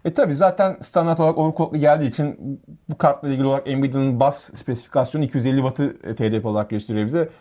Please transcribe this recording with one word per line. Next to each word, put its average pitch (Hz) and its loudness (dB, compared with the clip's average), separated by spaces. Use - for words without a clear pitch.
E 165 -2
tabi 180 2
zaten 185 2
standart 165 0
olarak 156 2
overclocklu 156 0
geldiği 147 4
için 139 -6
bu 156 -8
kartla 143 2
ilgili 135 0
olarak 135 0
Nvidia'nın 135 0
bas 139 0
spesifikasyonu 139 -2
iki 135 -4
yüz 123 0
elli 131 2
wattı, 131 -2
e, 110 -8
T 110 0
D 107 0
P 113 -4
olarak 107 -2
gösteriyor 107 -2
bize. 156 -2